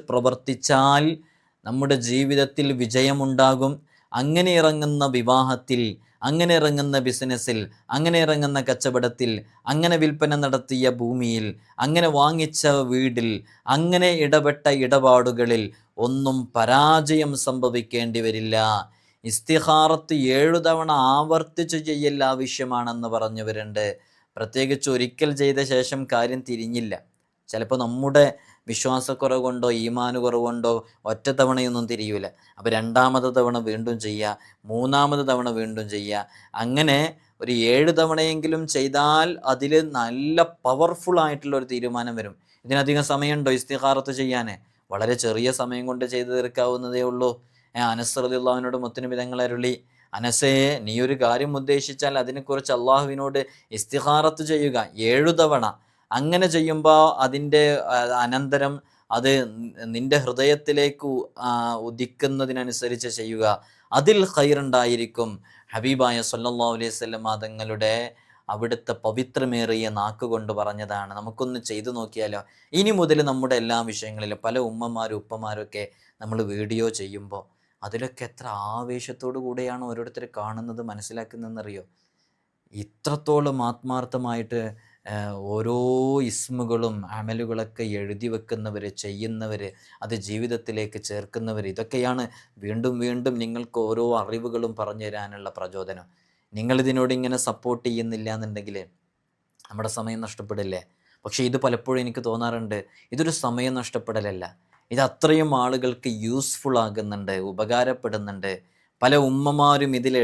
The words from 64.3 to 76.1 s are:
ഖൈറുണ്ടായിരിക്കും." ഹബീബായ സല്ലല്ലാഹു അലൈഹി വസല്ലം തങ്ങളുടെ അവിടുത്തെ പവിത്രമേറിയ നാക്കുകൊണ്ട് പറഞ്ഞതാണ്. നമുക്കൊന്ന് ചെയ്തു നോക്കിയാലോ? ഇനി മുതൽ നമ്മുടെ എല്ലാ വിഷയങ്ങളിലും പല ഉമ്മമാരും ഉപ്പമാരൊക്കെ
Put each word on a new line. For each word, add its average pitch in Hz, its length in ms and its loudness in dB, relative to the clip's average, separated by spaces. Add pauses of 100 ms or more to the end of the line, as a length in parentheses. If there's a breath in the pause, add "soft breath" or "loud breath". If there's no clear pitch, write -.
ഖൈറുണ്ടായിരിക്കും." 123 960 2 (380 soft breath)
ഹബീബായ 123 480 0 (140)
സല്ലല്ലാഹു 117 460 -2
അലൈഹി 113 160 -4
വസല്ലം 113 320 -8 (180)
തങ്ങളുടെ 110 520 -2 (540 soft breath)
അവിടുത്തെ 117 440 -4 (120)
പവിത്രമേറിയ 117 840 -2 (100)
നാക്കുകൊണ്ട് 110 600 -4
പറഞ്ഞതാണ്. 101 600 -6
നമുക്കൊന്ന് 120 400 -8 (100)
ചെയ്തു 110 280 -8
നോക്കിയാലോ? 107 440 -6 (320 soft breath)
ഇനി 202 260 2
മുതൽ 156 200 4 (120)
നമ്മുടെ 131 300 0
എല്ലാ 117 180 0 (120)
വിഷയങ്ങളിലും 107 540 -10
പല 117 100 -2 (140)
ഉമ്മമാരും 113 540 -6
ഉപ്പമാരൊക്കെ 107 600 -10 (380 soft breath)